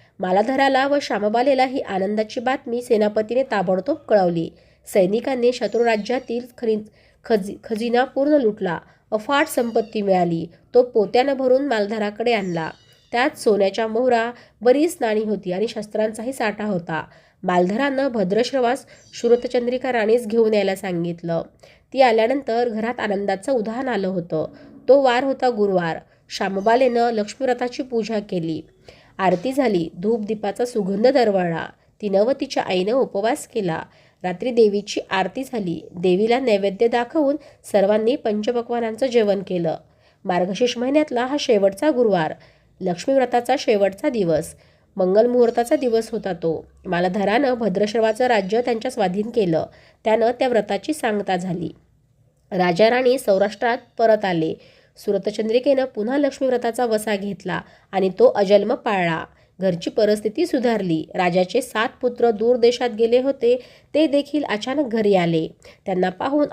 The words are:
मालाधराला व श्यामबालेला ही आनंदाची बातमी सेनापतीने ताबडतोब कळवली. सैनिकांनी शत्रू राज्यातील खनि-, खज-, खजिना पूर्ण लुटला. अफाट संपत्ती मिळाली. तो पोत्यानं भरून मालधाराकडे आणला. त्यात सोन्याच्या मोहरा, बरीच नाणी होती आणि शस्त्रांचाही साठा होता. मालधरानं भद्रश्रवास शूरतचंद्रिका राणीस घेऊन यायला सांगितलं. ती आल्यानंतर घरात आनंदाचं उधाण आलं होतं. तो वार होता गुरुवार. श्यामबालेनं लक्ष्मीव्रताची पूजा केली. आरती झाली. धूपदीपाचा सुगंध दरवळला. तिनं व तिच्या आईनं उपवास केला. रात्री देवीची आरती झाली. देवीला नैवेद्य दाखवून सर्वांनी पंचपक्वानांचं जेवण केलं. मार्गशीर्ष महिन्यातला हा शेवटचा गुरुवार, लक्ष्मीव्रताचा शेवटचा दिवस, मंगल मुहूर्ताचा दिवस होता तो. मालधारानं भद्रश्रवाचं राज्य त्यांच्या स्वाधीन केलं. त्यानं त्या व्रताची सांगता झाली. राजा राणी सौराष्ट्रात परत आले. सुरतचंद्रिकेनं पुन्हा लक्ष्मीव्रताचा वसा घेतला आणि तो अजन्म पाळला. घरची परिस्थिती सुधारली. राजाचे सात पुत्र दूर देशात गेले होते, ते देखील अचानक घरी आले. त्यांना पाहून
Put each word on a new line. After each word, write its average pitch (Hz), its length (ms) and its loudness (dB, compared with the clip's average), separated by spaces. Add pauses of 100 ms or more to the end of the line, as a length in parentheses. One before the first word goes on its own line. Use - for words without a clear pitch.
(200)
मालाधराला 262 680 2
व 277 160 0
श्यामबालेला 247 640 2
ही 262 140 -6
आनंदाची 208 600 -4
बातमी 247 420 -4
सेनापतीने 220 600 0
ताबडतोब 196 540 -2
कळवली. 175 540 0 (420)
सैनिकांनी 240 600 2
शत्रू 233 320 -2
राज्यातील 233 560 -2 (180)
खनि-, 214 240 -2 (420)
खज-, 202 300 -2 (100)
खजिना 233 400 0
पूर्ण 277 280 0
लुटला. 208 460 2 (320)
अफाट 277 360 0
संपत्ती 226 560 -2
मिळाली. 175 440 0 (280)
तो 247 80 8
पोत्यानं 240 500 2
भरून 262 340 2
मालधाराकडे 214 680 -2
आणला. 180 380 -2 (420)
त्यात 262 260 0
सोन्याच्या 202 480 0
मोहरा, 233 440 0 (300)
बरीच 285 400 2
नाणी 220 240 0
होती 185 280 -4
आणि 202 160 -2
शस्त्रांचाही 220 640 -6
साठा 208 320 -4
होता. 175 400 -4 (380)
मालधरानं 214 680 0
भद्रश्रवास 240 800 0 (280)
शूरतचंद्रिका 247 800 0
राणीस 226 340 2
घेऊन 220 280 2
यायला 196 220 0
सांगितलं. 170 640 -4 (500)
ती 262 100 4
आल्यानंतर 240 680 2
घरात 226 320 -4
आनंदाचं 202 520 -2
उधाण 233 360 -4
आलं 196 200 -2
होतं. 170 400 -4 (400)
तो 277 140 8
वार 254 220 2
होता 262 240 0
गुरुवार. 190 500 0 (380)
श्यामबालेनं 233 720 2
लक्ष्मीव्रताची 247 720 -4
पूजा 226 360 -4
केली. 170 440 -6 (560)
आरती 185 340 0
झाली. 233 360 0 (100)
धूपदीपाचा 214 640 -4
सुगंध 208 420 -2
दरवळला. 196 600 2 (360)
तिनं 196 200 2
व 240 100 2
तिच्या - 300 -4
आईनं 185 300 0
उपवास 240 540 -2
केला. 175 360 -4 (400)
रात्री 180 280 -4
देवीची 208 500 2 (100)
आरती 190 340 -2
झाली. 185 440 -6 (100)
देवीला 196 420 2
नैवेद्य 202 480 2
दाखवून 269 480 0 (280)
सर्वांनी 214 520 2
पंचपक्वानांचं 233 880 -2
जेवण 208 400 2
केलं. 170 300 -2 (480)
मार्गशीर्ष 190 540 0
महिन्यातला 262 480 0
हा 269 140 -4
शेवटचा 208 500 2
गुरुवार, 208 440 2 (460)
लक्ष्मीव्रताचा 247 800 0
शेवटचा 202 500 0
दिवस, 170 460 -2 (420)
मंगल 190 300 4
मुहूर्ताचा 233 500 2
दिवस 226 340 -2
होता 202 220 -6
तो. 165 340 -4 (200)
मालधारानं 196 680 0
भद्रश्रवाचं 220 720 0
राज्य 220 340 0
त्यांच्या 240 300 -4
स्वाधीन 208 400 -2
केलं. 185 360 0 (380)
त्यानं 220 260 2
त्या 254 180 -2
व्रताची 233 460 -2
सांगता 202 420 -2
झाली. 180 340 -6 (800)
राजा 190 400 2
राणी 247 280 2
सौराष्ट्रात 208 600 0 (200)
परत 220 260 2
आले. 165 300 -2 (420)
सुरतचंद्रिकेनं 220 880 0
पुन्हा 254 340 -4
लक्ष्मीव्रताचा 247 640 0
वसा 214 320 -2
घेतला 190 440 -8 (320)
आणि 190 160 0
तो 226 280 4
अजन्म 202 380 4
पाळला. 175 500 -2 (360)
घरची 185 300 -2
परिस्थिती 214 560 0
सुधारली. 208 680 0
राजाचे 180 480 0
सात 233 260 -2 (120)
पुत्र 240 300 2
दूर 233 260 2
देशात 240 420 2
गेले 233 220 4
होते, 254 420 0 (320)
ते 311 120 4
देखील 285 380 0
अचानक 262 420 -2
घरी 214 280 2
आले. 165 340 2 (380)
त्यांना 185 240 0
पाहून 277 420 -2